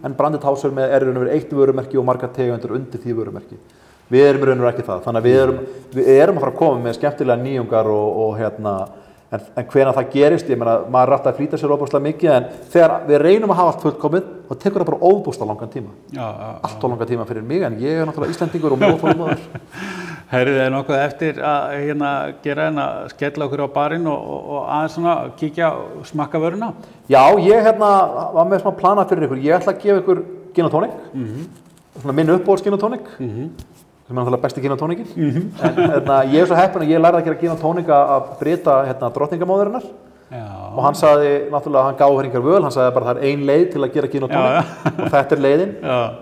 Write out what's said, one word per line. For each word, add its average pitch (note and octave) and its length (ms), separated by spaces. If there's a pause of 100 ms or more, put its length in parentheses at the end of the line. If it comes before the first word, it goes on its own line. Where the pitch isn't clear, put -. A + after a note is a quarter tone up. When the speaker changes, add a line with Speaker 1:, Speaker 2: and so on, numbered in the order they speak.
Speaker 1:
en C#3 100
Branded D3 300
House C#3 220
er C#3 60
með, C3+ 200
er C3+ 80
í C3+ 60
raun B2+ 120
og B2+ 60
veru B2+ 80
eitt D3+ 180
vörumerki C3+ 480
og B2+ 80
margar B2 280
tegundir A#2+ 420
undir B2+ 240
því A#2+ 160
vörumerki. G#2 400 (560)
Við C3+ 160
erum C#3 140
í C3+ 40
raun C3 140
og B2 60
veru A#2+ 80
ekki B2+ 100
það, F#2 220
þannig A#2 160
að - 20
við B2+ 180
erum, B2+ 180 (340)
við B2+ 140 (140)
erum F#3 140
að C#3+ 60
fara C3 100
að - 60
koma C#3 260
með A#2 140
skemmtilega C3 440
nýjungar A#2 440
og, G#2 340
og, G#2+ 180
hérna, G#2+ 360 (580)
en, G#2+ 80 (160)
en B2 100
hvenær C3+ 300
það B2 160
gerist, C#3+ 380
ég B2 100
meina, A#2 140 (180)
maður B2+ 160
er C3+ 80
alltaf C3 160
að A#2+ 80
flýta C#3+ 180
sér C#3+ 140
ofboðslega C#3+ 320
mikið, D3+ 320
en B2 100 (280)
þegar E3 240 (100)
við D3 140
reynum G3 300
að E3+ 40
hafa F3 160
allt - 140
fullkomið, D#3 380 (260)
þá - 100
tekur G3 240
það E3+ 80
bara - 80
ofboðslega F3 480
langan G#2+ 240
tíma. G2+ 200 (200)
Speaker 2:
Já, B2+ 160
já, G2+ 160
já. A2 200
Speaker 1:
Allt A2 200
of B2 80
langan A2+ 160
tíma A#2 180
fyrir A2 180
mig, D3 200
en A2+ 160
ég D#3 220
er D#3 40
náttúrulega D#3 300
Íslendingur D#3+ 380
og B2+ 60
mjög E3 200
óþolinmóður. D#3+ 400 (500)
Speaker 2:
<laughs> F3+ 420
Heyrðu, C3 320
er C3 80
nokkuð C#3 240
eftir C#3+ 480
að, C#3+ 300 (140)
hérna, D3 240 (320)
gera D3+ 240
en D#3 120
að C3+ 320
skella D3 360
okkur C#3+ 160
á C#3 120
barinn D3+ 320
og, C#3+ 140
og, - 240 (100)
og C#3 160
aðeins D3+ 240
svona E3+ 200 (240)
kíkja D#3 360
og B2+ 320
smakka D3+ 320
vöruna? F#3+ 300 (420)
Speaker 1:
Já, C3+ 120 (200)
ég, G#3 220
hérna, A3 240 (460)
var E3+ 120
með F#3+ 160
smá G3 160
plana G3 280
fyrir E3 200
ykkur. B2+ 160
Ég D#3 140
ætla F3 180
að - 80
gefa G3+ 200
ykkur F3+ 180 (340)
gin E3 140
og - 20
tonic, F3+ 220 (180)
Speaker 2:
Mhm. C3 380 (460)
Speaker 1:
svona C3+ 200
minn D#3+ 160
uppáhalds F#3 320
gin G3+ 140
og - 20
tonic, A3 240 (160)
Speaker 2:
Mhm. B2 300 (580)
Speaker 1:
sem B2 100
er B2 40
náttúrulega B2 200
besti C3+ 200
gin C#3 100
og C3 80
tonicin. E3+ 280 (100)
Speaker 2:
Mhm. D#3+ 340 (120)
Speaker 1:
En, - 120
hérna, C#3 480
ég C#3+ 180
er F3+ 60
svo F3 80
heppinn F#3 320
að D#3+ 80
ég D#3+ 60
lærði E3+ 180
að E3 60
gera D#3+ 160
gin E3+ 100
og D#3+ 80
tonic E3+ 300
af, C#3+ 200
af - 300
Breta, D3+ 460
hérna, B2+ 260
drottningamóðurinnar. F#3 720 (480)
Speaker 2:
Já. A#2 140 (260)
Speaker 1:
Og B2 140
hann D3 100
sagði, C#3+ 560
náttúrulega, C#3+ 320
hann C3+ 160
gaf C#3+ 100
okkur C3+ 140
engar B2+ 180
völ, C3+ 220
hann C#3 80
sagði B2+ 240
bara, A#2+ 100
"Það B2 120
er C#3 100
ein C#3+ 160
leið D3 300
til C#3+ 100
að C3 100
gera C#3 140
gin C3+ 160
og B2+ 60
Speaker 2:
Já, C3 60
Speaker 1:
tonic," C3 200
Speaker 2:
já. - 480
Speaker 1:
og D#3 80
þetta C#3+ 240
er D3 80
leiðin. E3 300 (100)
Speaker 2:
Já. C3 140 (240)